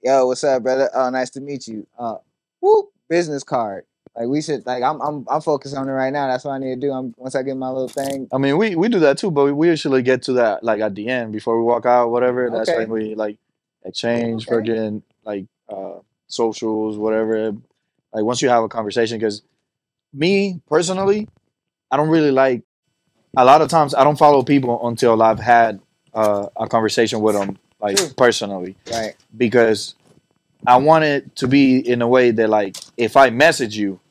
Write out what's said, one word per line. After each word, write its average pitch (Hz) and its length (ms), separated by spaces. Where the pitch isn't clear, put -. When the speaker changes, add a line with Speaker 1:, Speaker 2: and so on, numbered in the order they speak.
Speaker 1:
"Yo, 131 260
what's 127 160
up, 131 200
brother? 131 300
Oh, 127 160
nice 127 220
to 135 100
meet 139 260
you. 107 200
Uh, 117 200
whoop, 415 320
business 156 340
card." 110 420
Like, 117 120
we 147 160
should, 147 240
like, 127 160
I'm, 139 180
I'm, 147 260
I'm 151 140
focused 139 340
on 135 140
it - 20
right 131 220
now. 143 140
That's 127 180
what 143 60
I 135 80
need 131 200
to 143 80
do. 139 60
I'm, 131 240
once 131 160
I 135 80
get 131 160
my 131 120
little 131 180
thing. 135 440
Speaker 2:
I 131 60
mean, 139 220
we, 214 160
we 175 120
do 233 120
that 151 180
too, 202 140
but 143 240
we 156 140
usually 139 340
get 127 200
to 135 100
that, 117 300
like, 110 180
at 107 120
the 104 140
end 120 240
before 110 260
we 117 60
walk 117 240
out, 123 240
whatever. 123 400
That's 110 180
Speaker 1:
Okay. 113 160
Speaker 2:
when 110 60
we, 107 240
like, 107 220
exchange 117 640
Speaker 1:
Okay. 120 100
Speaker 2:
fucking, 107 300
like, 101 200
uh, 95 260
socials, 110 680
whatever. 110 560
Like, 107 100
once 123 200
you 135 60
have 117 140
a 107 60
conversation, 110 500
'cause 104 220
me, 185 560
personally, 190 580
I 131 80
don't 151 120
really 156 200
like, 131 320
a 127 80
lot 143 200
of 139 60
times 151 260
I 135 80
don't 147 160
follow 147 240
people 123 440
until 113 360
I've 110 160
had, 113 400
uh, 104 420
a 113 120
conversation 113 540
with 107 140
'em, 98 220
like, 101 180
Speaker 1:
True. 170 180
Speaker 2:
personally. 98 600
Speaker 1:
Right. 113 240
Speaker 2:
Because 113 600
I 123 100
want 156 260
it 143 340
to 131 100
be 131 320
in 120 240
a 117 40
way 123 220
that, 113 200
like, 104 280
if 120 220
I 135 140
message 127 440
you 98 240